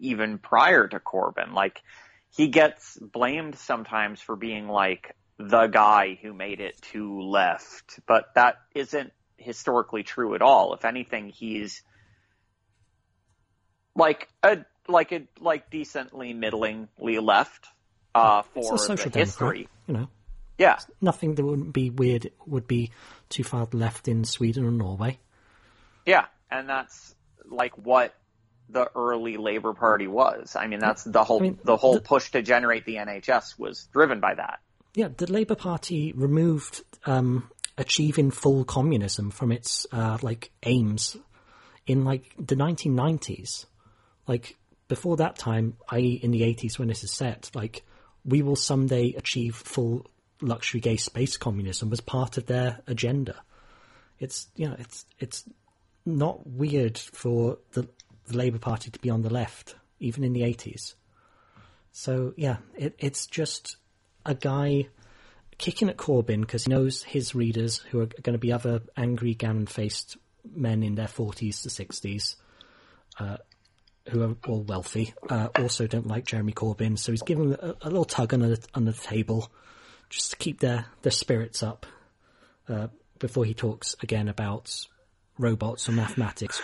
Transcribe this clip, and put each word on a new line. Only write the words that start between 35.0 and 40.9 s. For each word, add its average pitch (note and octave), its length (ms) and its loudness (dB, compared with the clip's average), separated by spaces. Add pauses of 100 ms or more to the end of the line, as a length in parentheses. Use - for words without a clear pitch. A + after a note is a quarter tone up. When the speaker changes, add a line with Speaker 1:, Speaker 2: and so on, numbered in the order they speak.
Speaker 2:
the F3 160 -4
Labour G#3+ 260 0
Party D#3+ 560 -4
removed, D3+ 720 2 (220)
um, B2+ 460 0 (260)
achieving D3 540 2
full C3+ 340 2
communism G#2+ 680 0
from A#2 220 -2
its, - 400 -4
uh, A2+ 300 -2
like, A#2 300 -6 (100)
aims A#2 540 0 (680)